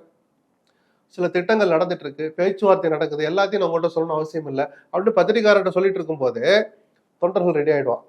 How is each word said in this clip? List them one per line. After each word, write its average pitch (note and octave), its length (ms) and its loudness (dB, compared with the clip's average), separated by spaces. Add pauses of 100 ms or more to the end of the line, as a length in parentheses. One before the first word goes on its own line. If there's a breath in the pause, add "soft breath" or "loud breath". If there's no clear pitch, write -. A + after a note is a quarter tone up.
(1080)
சில F3+ 200 -4
திட்டங்கள் F3+ 420 2
நடந்துட்டு E3+ 300 0
இருக்கு, D3+ 320 -8
பேச்சுவார்த்தை F#3+ 580 2
நடக்குது, D3+ 400 -2
எல்லாத்தையும் G3 280 0
நான் F3+ 120 0
உங்கள்கிட்ட E3 260 0
சொல்லணும் D#3+ 240 -2
அவசியம் D#3 280 -8
இல்ல" C3+ 280 -4 (180 loud breath)
அப்படின்னு G3 220 0
பத்திரிகாரர்கிட்ட G3+ 540 4
சொல்லிட்டு F#3+ 280 0
இருக்கும் D#3+ 200 -6
போதே C3+ 460 2 (560)
தொண்டர்கள் F3+ 340 0
ரெடி D3+ 180 0
ஆயிடுவான், B2+ 380 0